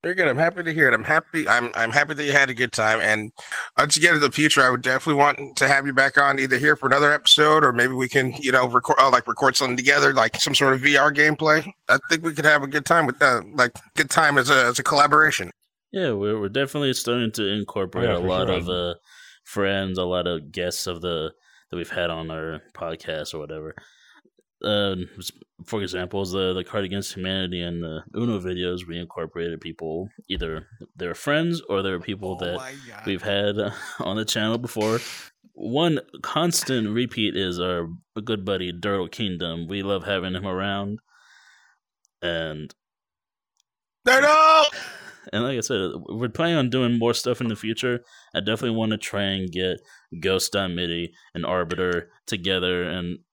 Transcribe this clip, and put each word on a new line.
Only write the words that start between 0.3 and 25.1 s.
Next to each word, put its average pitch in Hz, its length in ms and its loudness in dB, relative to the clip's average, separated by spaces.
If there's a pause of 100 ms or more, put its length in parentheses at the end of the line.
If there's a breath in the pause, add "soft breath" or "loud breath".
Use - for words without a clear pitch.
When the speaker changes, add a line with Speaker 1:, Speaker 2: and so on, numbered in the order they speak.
Speaker 1:
happy 170 240 0
to 165 100 -4
hear 151 160 4
it. 120 60 6
I'm 110 100 0
happy. 156 460 0
I'm, 120 240 2
I'm 113 180 0
happy 147 220 2
that 147 100 -6
you 143 80 -2
had 139 200 4
a - 20 -6
good 120 180 -2
time. 110 280 2
And 107 320 0 (440 loud breath)
once 147 220 2
again, 170 160 6
in 151 80 4
the 139 100 4
future, 147 300 4
I 127 80 6
would 123 140 0
definitely 131 360 0
want 139 380 2
to 135 100 4
have 139 200 2
you 135 60 -4
back 135 260 4
on 139 180 4
either 135 220 0
here 151 160 4
for 139 100 -8
another 143 260 4
episode, 151 520 6
or 127 100 4
maybe 120 200 2
we 127 140 -2
can, 127 260 2
you 135 180 -2
know, 127 160 4
record, 123 320 2
uh, 135 100 8
like, 123 180 4
record 127 280 2
something 127 200 0
together, 139 380 4
like 113 260 4
some 143 140 0
sort 131 220 4
of 127 60 -4
V 143 140 2
R 143 160 4
gameplay. 151 540 2 (240)
I 127 80 6 (100)
think 165 160 0
we 165 120 -4
could 147 100 -2
have 147 160 6
a 139 60 -6
good 143 180 -4
time 165 220 4
with, 127 120 -4
uh, 123 220 6 (140)
like, 123 160 4 (240)
good - 160 0
time 147 260 4
as 131 140 4
a, 131 140 6
as 120 120 2
a 135 60 -4
collaboration. 147 680 4 (420)
Speaker 2:
Yeah, 180 200 -2
we're, 104 280 -2
we're 98 100 -4
definitely 135 440 -2
starting 120 380 0
to 104 160 -2
incorporate 95 600 -2
Speaker 3:
Oh, 90 40 2
yeah, 87 60 0
Speaker 2:
a 87 40 -2
Speaker 3:
for 92 60 -2
Speaker 2:
lot 92 220 0
Speaker 3:
sure. 92 80 0
Speaker 2:
of, 87 120 -6
uh, 87 240 -2 (500 soft breath)
friends, 98 540 -2
a 92 60 -2
lot 90 240 -2
of 78 240 -6
guests 87 340 -6
of 87 160 -8
the, 82 300 -6 (400 soft breath)
that 87 60 -8
we've 85 120 -8
had 87 220 -4
on 82 180 -8
our 80 300 -10 (160)
podcast 80 580 -10
or 78 60 -10
whatever. 78 340 -14 (880 soft breath)
Um, 98 440 -2 (120)